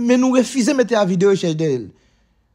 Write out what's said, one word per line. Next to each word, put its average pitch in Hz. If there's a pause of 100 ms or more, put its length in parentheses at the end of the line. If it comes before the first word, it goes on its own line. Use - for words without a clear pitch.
men 247
nou 254
refize 254
mete 233
avi 196
de 196
rechèch 175
de 160 (120)
el. 92 (640)